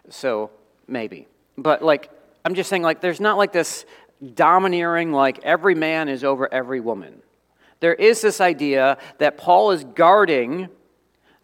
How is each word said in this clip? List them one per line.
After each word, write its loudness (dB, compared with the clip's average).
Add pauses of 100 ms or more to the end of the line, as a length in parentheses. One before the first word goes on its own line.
so -6 (360)
maybe. -12 (300)
But, 0
like, 0 (340)
I'm -4
just -6
saying, -2
like, -2
there's -4
not, 0
like, 0
this -4 (500)
domineering, 2
like, 0
every 0
man -2
is -6
over -2
every -4
woman. -10 (560)
There 0
is 2
this 0
idea 0 (180)
that 0
Paul 4
is -2
guarding 2 (760)